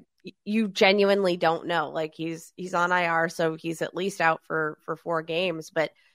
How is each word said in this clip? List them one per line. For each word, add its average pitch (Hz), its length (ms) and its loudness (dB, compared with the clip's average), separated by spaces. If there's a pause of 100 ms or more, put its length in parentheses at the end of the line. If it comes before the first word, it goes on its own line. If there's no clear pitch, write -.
(460)
you 214 220 0
genuinely 196 720 4
don't 170 300 0
know. 160 220 0
Like, 156 260 -6
he's, 165 400 -10
he's 180 180 -10
on 175 180 2
I 180 160 2
R, 165 220 2
so 160 260 0
he's 165 260 -6
at - 140 -6
least 185 260 -4
out 165 240 2
for, 156 400 -4
for 165 120 -6
four 165 240 -4
games, 165 480 -4
but, 156 220 -2 (240)